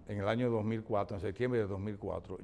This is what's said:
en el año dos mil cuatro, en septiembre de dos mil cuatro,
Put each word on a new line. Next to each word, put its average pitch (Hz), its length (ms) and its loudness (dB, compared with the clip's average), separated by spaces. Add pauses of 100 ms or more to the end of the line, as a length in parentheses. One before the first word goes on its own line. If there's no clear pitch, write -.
en 104 100 -2
el 98 80 2
año 117 240 4
dos 113 140 2
mil 110 180 0
cuatro, 104 340 0
en 95 40 -4
septiembre 117 400 2
de 104 80 2
dos 98 100 -2
mil 101 180 -4
cuatro, 92 480 -6